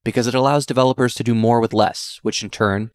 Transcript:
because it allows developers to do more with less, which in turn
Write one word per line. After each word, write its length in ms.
because 240
it 80
allows 300
developers 520
to 60
do 120
more 260
with 140
less, 480
which 200
in 60
turn 460